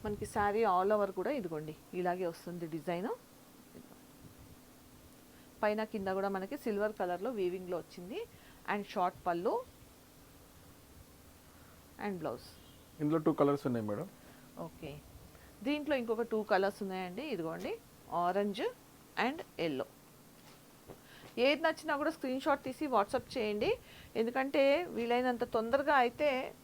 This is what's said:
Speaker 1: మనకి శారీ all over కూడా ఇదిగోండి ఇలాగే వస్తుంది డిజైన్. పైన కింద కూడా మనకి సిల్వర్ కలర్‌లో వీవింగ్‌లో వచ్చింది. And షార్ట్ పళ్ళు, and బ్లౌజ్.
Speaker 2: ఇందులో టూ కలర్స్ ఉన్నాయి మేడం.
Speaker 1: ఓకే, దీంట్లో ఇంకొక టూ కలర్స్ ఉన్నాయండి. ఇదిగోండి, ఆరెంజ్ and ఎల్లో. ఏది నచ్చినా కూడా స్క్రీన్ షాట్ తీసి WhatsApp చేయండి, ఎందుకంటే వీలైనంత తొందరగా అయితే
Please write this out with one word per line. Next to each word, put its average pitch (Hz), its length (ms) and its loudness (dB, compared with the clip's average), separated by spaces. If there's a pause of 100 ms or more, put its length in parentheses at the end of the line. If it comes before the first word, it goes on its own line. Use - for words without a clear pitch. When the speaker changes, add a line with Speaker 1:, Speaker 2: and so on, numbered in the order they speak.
Speaker 1:
మనకి 208 280 -2
శారీ 208 280 2 (100)
all 185 240 4
over 202 140 2 (100)
కూడా 196 200 -2
ఇదిగోండి 156 360 -6 (240)
ఇలాగే 180 320 0
వస్తుంది 170 420 -8
డిజైన్. 175 380 -4 (2500)
పైన 214 220 2 (100)
కింద 196 240 -2
కూడా 196 200 0
మనకి 190 180 -6 (100)
సిల్వర్ 214 360 0
కలర్‌లో 180 280 -2 (100)
వీవింగ్‌లో 180 440 -2
వచ్చింది. 190 360 -12 (540)
And 202 180 -2
షార్ట్ 185 340 0
పళ్ళు, 180 280 0 (2500)
and 202 160 -4
బ్లౌజ్. 131 240 -6 (580)
Speaker 2:
ఇందులో 151 220 4
టూ 170 140 8
కలర్స్ 143 300 6
ఉన్నాయి 117 200 0
మేడం. 117 180 -4 (580)
Speaker 1:
ఓకే, 160 260 -12 (760)
దీంట్లో 294 340 0
ఇంకొక 226 220 0 (100)
టూ 220 60 2 (120)
కలర్స్ 196 340 4
ఉన్నాయండి. 185 380 -6 (100)
ఇదిగోండి, 170 400 -4 (500)
ఆరెంజ్ 202 380 2 (640)
and 294 140 -2 (260)
ఎల్లో. 139 200 -2 (1600)
ఏది 285 200 6
నచ్చినా 320 360 0
కూడా 302 160 2
స్క్రీన్ 262 280 -4
షాట్ 285 220 2
తీసి 262 180 -4 (100)
WhatsApp 226 300 2 (100)
చేయండి, 214 360 0 (500)
ఎందుకంటే 269 420 2 (340)
వీలైనంత 240 460 2 (120)
తొందరగా 269 480 2
అయితే 240 260 2 (340)